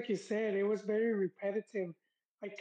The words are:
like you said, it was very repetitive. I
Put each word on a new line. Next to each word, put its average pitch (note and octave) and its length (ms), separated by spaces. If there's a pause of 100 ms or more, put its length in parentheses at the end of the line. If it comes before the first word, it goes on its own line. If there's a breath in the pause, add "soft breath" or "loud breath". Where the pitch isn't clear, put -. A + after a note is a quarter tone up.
like - 100
you G3+ 60
said, G#3+ 380
it G3 100
was G#3 180
very A3 320
repetitive. G3 800 (500)
I G3+ 40 (120)